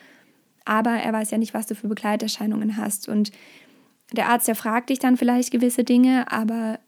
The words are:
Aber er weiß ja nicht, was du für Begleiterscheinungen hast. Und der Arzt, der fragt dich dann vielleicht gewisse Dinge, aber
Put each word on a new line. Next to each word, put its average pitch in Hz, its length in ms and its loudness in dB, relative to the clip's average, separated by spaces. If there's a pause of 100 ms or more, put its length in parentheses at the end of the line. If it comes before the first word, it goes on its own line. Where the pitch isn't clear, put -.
(640)
Aber 220 260 2
er 226 220 -2
weiß 220 180 -4
ja 220 60 -2
nicht, 220 160 -2
was 220 140 -6
du 214 80 -6
für 208 140 -6
Begleiterscheinungen 214 880 -2
hast. 214 320 -6
Und 208 220 0 (800)
der - 160 0
Arzt, 240 180 0
der 220 80 0
fragt 226 340 -4
dich 269 100 -2
dann 254 180 4
vielleicht 247 340 2
gewisse 247 320 2
Dinge, 254 480 4
aber 220 560 -2